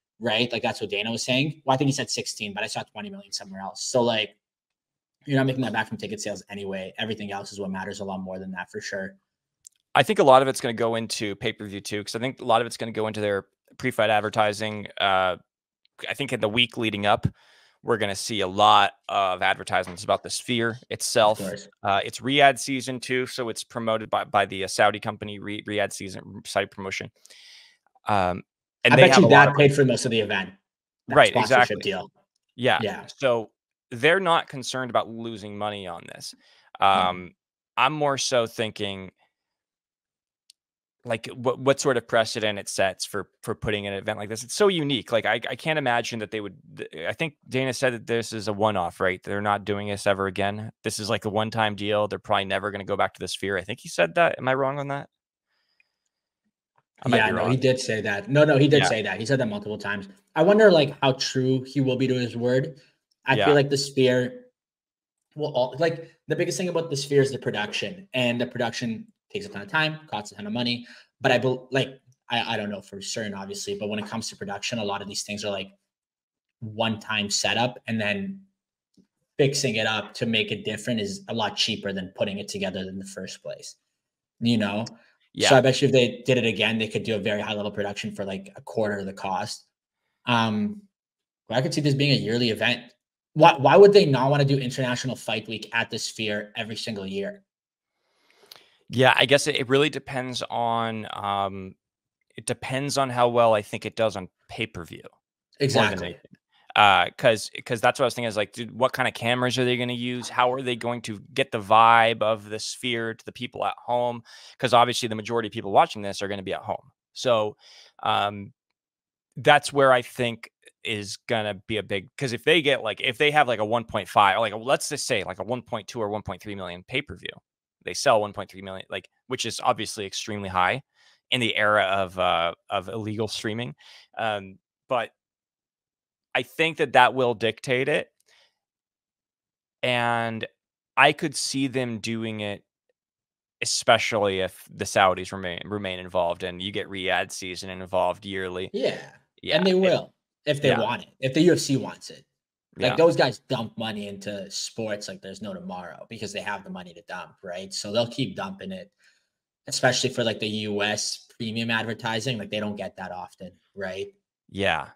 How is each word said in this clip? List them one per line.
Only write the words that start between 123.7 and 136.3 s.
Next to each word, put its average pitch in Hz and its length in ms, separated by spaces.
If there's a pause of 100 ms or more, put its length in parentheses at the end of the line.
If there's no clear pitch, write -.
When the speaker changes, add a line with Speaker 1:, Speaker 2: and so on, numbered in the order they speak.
Speaker 2:
point 101 240
five, 101 320
like, 107 140
let's 123 360
just 143 160
say, 104 180
like, 90 140
a 92 60
one 120 180
point 107 260
two 120 140
or 101 80
one 104 120
point 92 200
three 104 120
million 90 300
pay-per-view, 120 460 (540)
they 90 100
sell 117 260
one 101 120
point 95 180
three 95 120
million, 95 280
like, 98 200 (160)
which 123 180
is - 160
obviously 110 460
extremely 101 420
high 92 340 (480)
in 127 100
the 110 160
era 104 280
of, 92 340
uh, 87 360 (160)
of 98 180
illegal 107 400
streaming. 120 460 (420)
Um, 101 420 (300)
but 117 240 (1200)